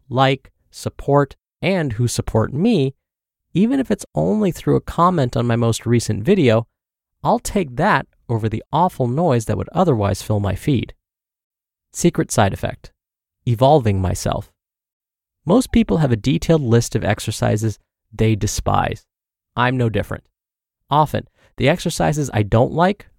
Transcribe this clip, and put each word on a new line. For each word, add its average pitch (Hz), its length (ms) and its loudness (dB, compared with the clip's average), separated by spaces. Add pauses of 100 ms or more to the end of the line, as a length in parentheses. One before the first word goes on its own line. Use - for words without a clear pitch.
like, 135 420 0 (200)
support, - 640 -2 (260)
and 160 320 -2
who 117 140 0
support - 440 -2
me, 156 440 0 (580)
even 233 260 2
if 233 120 -4
it's - 240 -6
only 190 360 0
through 143 260 0
a 131 40 0
comment 165 560 0
on 120 80 0
my 120 100 2
most 117 300 0
recent 110 380 0
video, 123 420 2 (580)
I'll 175 140 2
take 160 380 -4
that 160 320 0 (220)
over 113 200 -2
the 107 220 -6
awful 151 360 0
noise 127 380 0
that 104 120 -2
would - 160 -6
otherwise 110 480 0
fill 107 180 -2
my 98 160 -2
feed. - 380 -2 (960)
Secret - 400 0
side 104 220 2
effect: - 380 -10 (540)
evolving 120 560 2
myself. - 500 -4 (960)
Most 220 260 2
people 214 260 2
have 147 140 2
a 113 60 0
detailed 156 440 0
list 117 340 2
of 113 80 -2
exercises 110 760 -2 (320)
they 110 240 0
despise. 98 720 -4 (500)
I'm 127 220 0
no 120 120 0
different. - 380 -6 (640)
Often, 143 380 0 (300)
the 131 120 2
exercises 156 640 -2
I 110 100 2
don't 110 280 2
like 180 360 -2 (120)